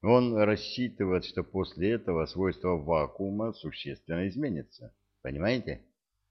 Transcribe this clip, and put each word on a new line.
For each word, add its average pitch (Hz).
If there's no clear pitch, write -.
Он 120
рассчитывает, 104
что -
после 92
этого 90
свойства 90
вакуума 85
существенно 82
изменятся. 92
Понимаете?" 78